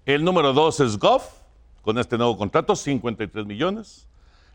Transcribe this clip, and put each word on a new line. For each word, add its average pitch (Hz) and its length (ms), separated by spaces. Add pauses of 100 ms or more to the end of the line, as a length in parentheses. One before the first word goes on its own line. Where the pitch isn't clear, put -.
El 143 200
número 165 280
dos 151 260
es 113 200
Goff, 240 280 (560)
con 110 160
este 117 180
nuevo 117 220
contrato, 156 380
cincuenta 117 480
y 92 40
tres 107 160
millones. 165 640 (460)